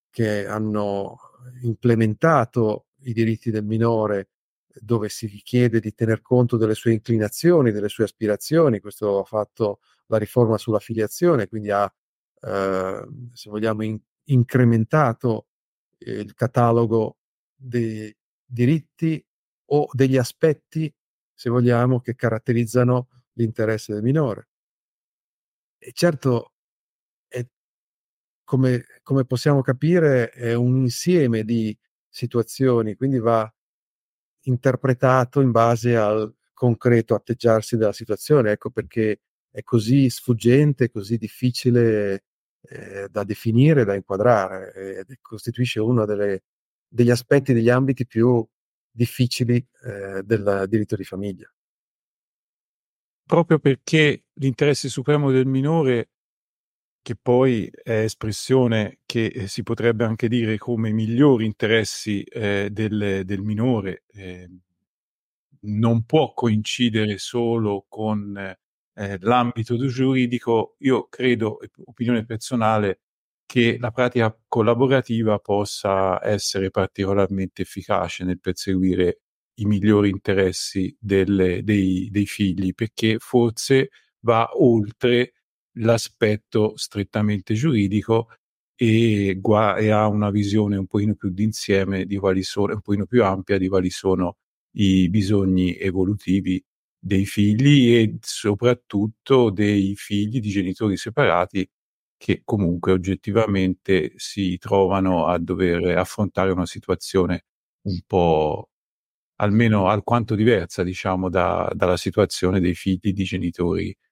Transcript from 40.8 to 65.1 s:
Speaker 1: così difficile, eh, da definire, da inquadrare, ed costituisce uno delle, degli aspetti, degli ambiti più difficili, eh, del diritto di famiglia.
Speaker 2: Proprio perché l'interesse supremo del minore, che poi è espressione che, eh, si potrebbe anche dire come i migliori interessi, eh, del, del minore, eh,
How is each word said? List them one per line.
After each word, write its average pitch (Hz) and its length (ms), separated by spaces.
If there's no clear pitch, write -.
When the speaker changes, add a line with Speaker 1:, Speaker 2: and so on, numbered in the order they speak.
Speaker 1:
così 104 260
difficile, 110 1080
eh, 98 480
da 101 140
definire, 120 600
da 98 100
inquadrare, 98 800
ed 127 200
costituisce 120 600
uno 113 240
delle, 101 400
degli 120 220
aspetti, 135 420
degli 117 180
ambiti 127 360
più 117 400
difficili, 120 640
eh, 98 400
del 101 440
diritto 104 280
di 95 80
famiglia. 92 480
Speaker 2:
Proprio 165 340
perché 147 640
l'interesse 139 540
supremo 143 420
del 131 160
minore, 135 640
che 113 140
poi 123 540
è 113 180
espressione 110 1080
che, 113 200
eh, 98 220
si - 140
potrebbe 117 420
anche 113 240
dire 110 300
come 113 320
i - 20
migliori 113 540
interessi, 107 800
eh, 101 460
del, 104 540
del 95 180
minore, 107 720
eh, 92 360